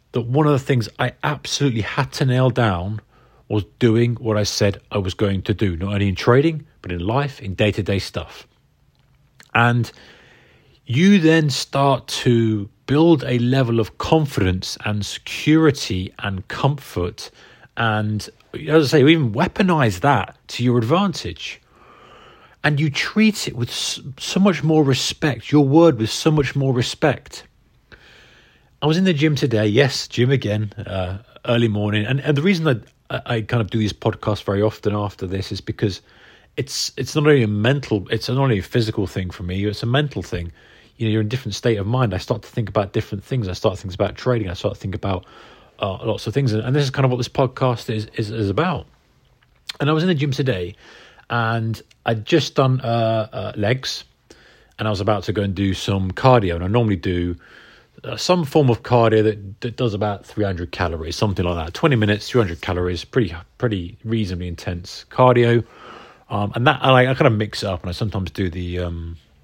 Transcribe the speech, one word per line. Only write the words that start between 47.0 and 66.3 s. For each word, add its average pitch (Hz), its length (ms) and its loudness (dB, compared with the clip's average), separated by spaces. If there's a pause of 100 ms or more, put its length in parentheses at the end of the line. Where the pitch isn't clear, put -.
of 127 60 2
what 123 60 -2
this 123 120 -6
podcast 131 600 -2
is, 110 260 -4
is, 107 140 -4
is 110 220 -2
about. 143 340 -2 (920)
And 143 100 0
I 156 40 2
was 156 100 2
in 185 60 2
the 175 60 2
gym 139 160 -2
today, 98 440 -4 (520)
and 113 540 -2 (240)
I'd 110 200 -2
just - 280 0
done, 131 280 2
uh, 113 500 0
uh, 104 240 -8
legs, 113 480 -2 (720)
and 107 100 -4
I 110 40 0
was 98 100 -2
about 101 220 0
to 107 100 -4
go 104 80 0
and 98 140 -2
do 98 180 0
some 95 380 -2
cardio. 110 440 4
And 85 80 -4
I 92 40 -2
normally 107 300 2
do, 87 400 -2 (640)
uh, - 140 -10
some 180 260 2
form 143 260 4
of 110 140 0
cardio 110 400 4
that, 101 380 -2
that 120 160 -8
does 117 180 -2
about 101 300 -4
three - 180 -4
hundred 90 280 -4
calories, 82 440 -4
something 98 280 0
like 87 120 0
that. 82 180 -6
Twenty 151 220 0
minutes, 104 340 0
three 123 120 2
hundred 85 200 -2
calories, 90 440 -4
pretty, 101 280 -2 (240)
pretty 98 460 -6
reasonably 92 460 -4
intense - 600 -12
cardio. 120 560 4 (640)